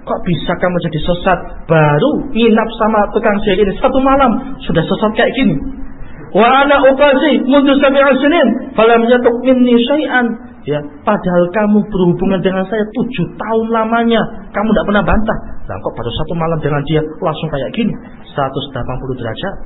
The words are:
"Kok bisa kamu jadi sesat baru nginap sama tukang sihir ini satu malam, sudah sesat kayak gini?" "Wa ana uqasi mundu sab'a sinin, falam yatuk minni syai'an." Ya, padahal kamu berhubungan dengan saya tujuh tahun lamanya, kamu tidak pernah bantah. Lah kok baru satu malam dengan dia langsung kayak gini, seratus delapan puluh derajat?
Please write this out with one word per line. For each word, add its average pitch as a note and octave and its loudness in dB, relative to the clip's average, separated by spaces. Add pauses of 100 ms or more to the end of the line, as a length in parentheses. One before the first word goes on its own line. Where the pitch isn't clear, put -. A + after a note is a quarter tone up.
"Kok A3 -8
bisa F3 -2
kamu F3+ -2
jadi D#3 -6
sesat F3+ 0 (320)
baru D#3 2 (240)
nginap A3 2
sama A3 0 (160)
tukang G#3 0
sihir G3+ 2
ini F#3+ -2
satu C4 0
malam, C4+ 0
sudah D#3+ 0
sesat G#3 -2
kayak A#3+ 0
gini?" B3+ 2 (800)
"Wa B3+ 4
ana C#4+ 4
uqasi C4+ 4
mundu C#4 4
sab'a C#4 4
sinin, C#4+ 2
falam A#3 4
yatuk A#3+ 4 (120)
minni B3 4
syai'an." B3+ -2 (120)
Ya, D3 -2 (240)
padahal F3+ 2
kamu G#3 2
berhubungan F#3 2
dengan F#3+ 0
saya G#3+ -2
tujuh - -4
tahun A3+ -2
lamanya, A3+ 0 (320)
kamu A3 0
tidak E3+ 0
pernah G3+ 2
bantah. G#3+ 0 (280)
Lah G2 -8
kok - -6
baru A#2 -8
satu D#3 -4
malam E3 -2
dengan D3 0
dia D3+ 2 (160)
langsung D#3+ -4
kayak C3+ -6
gini, G#3+ -2 (400)
seratus C3+ -4
delapan B2 -6
puluh C3 -6
derajat? A#2 -8 (100)